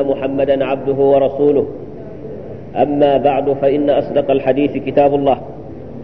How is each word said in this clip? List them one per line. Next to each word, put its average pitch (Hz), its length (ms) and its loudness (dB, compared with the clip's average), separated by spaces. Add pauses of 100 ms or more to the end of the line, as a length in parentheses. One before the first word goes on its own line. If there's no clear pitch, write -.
محمدا 139 480 0 (100)
عبده 135 340 -2
ورسوله. 139 680 4 (1080)
أما 143 420 2
بعد، 135 360 2
فإن 139 360 0
أصدق 135 420 0
الحديث 135 460 2
كتاب 139 380 2
الله، 139 220 2 (680)